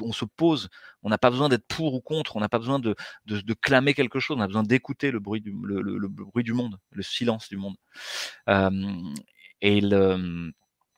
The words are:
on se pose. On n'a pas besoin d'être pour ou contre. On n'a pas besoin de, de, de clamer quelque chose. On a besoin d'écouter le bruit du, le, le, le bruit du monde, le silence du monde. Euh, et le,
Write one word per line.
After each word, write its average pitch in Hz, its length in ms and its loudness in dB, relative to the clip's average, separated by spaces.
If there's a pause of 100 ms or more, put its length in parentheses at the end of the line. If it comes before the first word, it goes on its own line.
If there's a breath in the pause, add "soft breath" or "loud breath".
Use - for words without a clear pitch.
on 113 100 -6
se - 120 -6
pose. 131 440 0 (340 loud breath)
On 101 60 -6
n'a 107 100 2
pas 123 120 6
besoin 131 180 2
d'être 123 180 2
pour 156 280 -2
ou 131 60 -2
contre. - 360 -6
On 107 40 -2
n'a 104 80 0
pas 113 120 0
besoin 131 180 0
de, 113 160 0 (320 loud breath)
de, 104 140 -4
de 104 140 -4
clamer 139 400 4
quelque 135 260 0
chose. 147 180 -2
On - 20 2
a 104 60 2
besoin 104 160 0
d'écouter 127 480 0
le 117 80 0
bruit 104 220 -4
du, 104 120 -10 (120)
le, 98 180 -2
le, 98 160 -4
le 101 80 -4
bruit 101 380 -4
du 113 80 -4
monde, 117 260 -2 (140)
le 98 100 -8
silence 113 460 -2
du 101 80 -10
monde. 98 180 -6 (760 loud breath)
Euh, 98 220 6 (920 soft breath)
et 101 200 6
le, 92 720 2 (460)